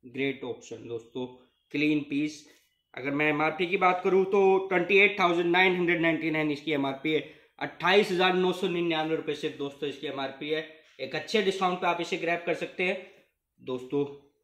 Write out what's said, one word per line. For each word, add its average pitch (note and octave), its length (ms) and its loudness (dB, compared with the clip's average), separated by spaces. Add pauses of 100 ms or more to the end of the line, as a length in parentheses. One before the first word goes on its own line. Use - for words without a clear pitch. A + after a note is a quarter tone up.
Great C3 380 -6
option A2+ 440 -12
दोस्तों, A#2 380 -8 (440)
Clean D3+ 300 0
piece। C#3+ 460 -6 (480)
अगर B2+ 160 -6
मैं D3 180 0
एमआरपी D#3 380 0
की F3+ 100 -2
बात F3+ 280 2
करूँ F#3+ 200 4
तो F#3+ 340 4
ट्वेंटी F3+ 400 2
एट G3 220 4
थाउजेंड F3 300 4
नाइन F#3 260 4
हंड्रेड F3 240 2
नाइंटी E3 300 2
नाइन D#3 200 0
इसकी D3 220 -4
एमआरपी C#3 400 -2
है, D3 220 -2 (240)
अट्ठाईस F#3 520 2
हजार F#3 240 2
नौ F#3 180 2
सौ F#3 160 -2
निन्यानवे D#3+ 480 0
रुपये D3+ 180 -4
से D#3 140 -6
दोस्तों C#3+ 400 -6
इसकी C#3+ 180 -10
एमआरपी C#3 440 -8
है। D#3 200 -4 (300)
एक C3+ 160 -6
अच्छे G3+ 260 0
discount F#3 380 -2
पे F#3 60 -2
आप E3+ 140 0
इसे E3+ 160 -6
grab E3 300 -2
कर E3 80 0
सकते - 280 -6
हैं F#3 280 -4 (520)
दोस्तों B2+ 420 -4 (400)